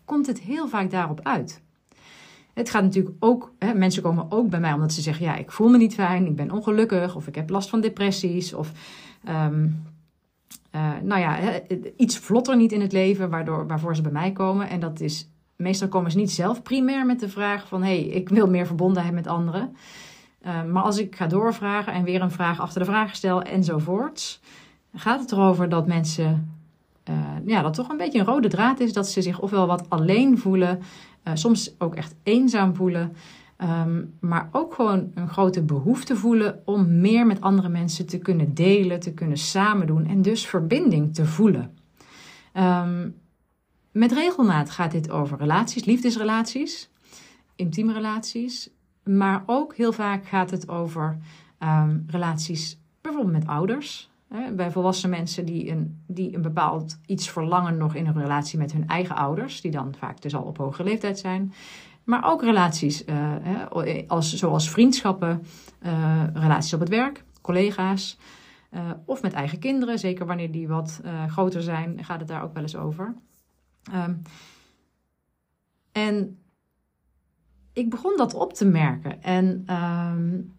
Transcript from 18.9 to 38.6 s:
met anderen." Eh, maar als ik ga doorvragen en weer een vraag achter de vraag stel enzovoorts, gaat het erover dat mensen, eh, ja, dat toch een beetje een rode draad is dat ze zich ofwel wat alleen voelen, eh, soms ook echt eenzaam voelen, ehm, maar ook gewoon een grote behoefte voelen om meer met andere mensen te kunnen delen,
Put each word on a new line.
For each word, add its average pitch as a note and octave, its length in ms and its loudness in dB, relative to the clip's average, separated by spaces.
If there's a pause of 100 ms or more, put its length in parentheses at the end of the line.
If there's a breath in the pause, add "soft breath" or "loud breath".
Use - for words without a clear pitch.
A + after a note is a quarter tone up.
met E3+ 120 -4
anderen." E3+ 500 -4 (720 loud breath)
Eh, E3 180 -4
maar F3 180 2
als G#3 160 2
ik G3+ 180 -4
ga F3 100 -2
doorvragen G3+ 640 0
en F3+ 120 0
weer F3+ 180 0
een F#3 80 2
vraag F3 300 -2
achter - 200 -4
de F3+ 60 0
vraag G#3 300 0
stel F#3 260 0
enzovoorts, F#3 1000 -2 (540 loud breath)
gaat A#3 260 0
het B3 120 -6
erover F#3 360 4
dat E3 180 2
mensen, D#3+ 720 0 (440)
eh, - 120 -6 (300)
ja, G3+ 180 2
dat D#3 120 0
toch B3 140 -6
een D4+ 80 -6
beetje D4+ 220 -2
een G3 60 4
rode A#3+ 240 2
draad A3+ 320 2
is A#3 120 2
dat G3 160 -2
ze F#3+ 140 -2
zich F3+ 180 -2
ofwel G3 260 2
wat F3 240 0
alleen G#3 480 6
voelen, F#3 420 2 (420 loud breath)
eh, D#3+ 120 -4
soms G#3+ 440 2
ook E3 160 -2
echt D#3+ 280 -10
eenzaam A3 520 4
voelen, F3 420 0 (400 loud breath)
ehm, E3 480 0 (160)
maar E3+ 320 0
ook D#4+ 220 -2
gewoon G#3 400 2
een F3 140 -4
grote F#3 340 2
behoefte D#3 540 0
voelen G#3+ 480 0
om F3+ 360 4
meer A3+ 260 6
met G3 140 4
andere F#3+ 280 4
mensen E3+ 380 -2
te F3 120 -6
kunnen D#3+ 360 2
delen, F3+ 460 4